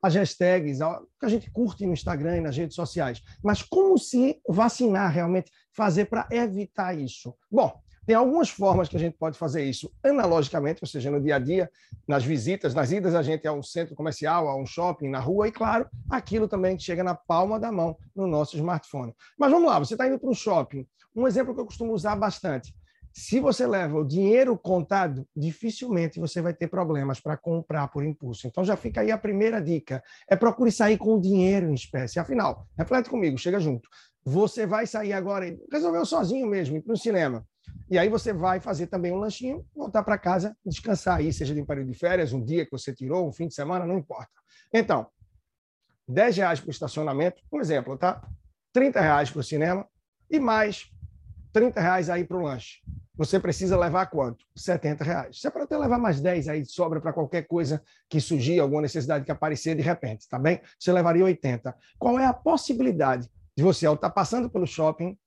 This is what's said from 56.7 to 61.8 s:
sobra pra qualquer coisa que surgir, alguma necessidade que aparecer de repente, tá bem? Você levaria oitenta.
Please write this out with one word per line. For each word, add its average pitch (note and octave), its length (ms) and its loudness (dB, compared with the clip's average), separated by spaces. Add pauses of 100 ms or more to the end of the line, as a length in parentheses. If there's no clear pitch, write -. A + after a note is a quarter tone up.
sobra D#3+ 280 -2
pra D#3 120 -4
qualquer D#3+ 340 -4
coisa D#3+ 360 -2 (260)
que D#3 120 0
surgir, D#3+ 380 2
alguma D3 240 2
necessidade D3 420 -2
que D3+ 80 -6
aparecer D#3 440 -2
de D#3 60 -2
repente, C3 460 -4
tá B2 100 -6
bem? D#3+ 220 2 (180)
Você - 140 2
levaria F3 320 6
oitenta. C3 520 0 (220)